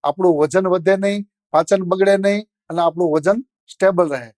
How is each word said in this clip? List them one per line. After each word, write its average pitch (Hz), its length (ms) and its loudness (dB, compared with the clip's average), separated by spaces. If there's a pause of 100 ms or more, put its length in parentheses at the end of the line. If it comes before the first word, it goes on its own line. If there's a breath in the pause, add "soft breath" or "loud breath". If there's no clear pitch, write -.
આપણું 175 340 0
વજન 160 300 0
વધે 180 300 2
નહીં, 202 300 -4 (240)
પાચન 175 320 2
બગડે 190 340 2
નહીં 202 300 -2 (220)
અને 170 120 -4
આપણું 165 320 0
વજન 185 300 0 (240)
સ્ટેબલ 180 420 0
રહે. 123 280 -8